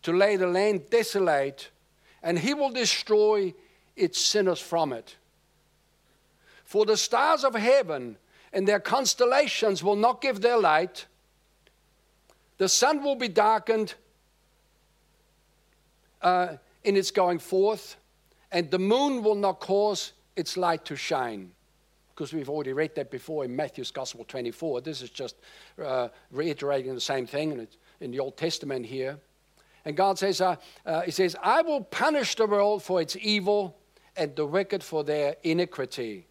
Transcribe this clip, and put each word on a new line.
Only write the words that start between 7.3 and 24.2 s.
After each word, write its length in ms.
of 100
heaven 600
and 140
their 140
constellations 1000
will 140
not 240
give 200
their 180
light. 480
The 100
sun 340
will 140
be 120
darkened, 680
uh, 340
in 120
its 140
going 280
forth, 580
and 180
the 80
moon 440
will 120
not 260
cause 520
its 200
light 300
to 100
shine. 540
Because 180
we've 160
already 240
read 220
that 160
before 340
in 100
Matthew's 360
Gospel 340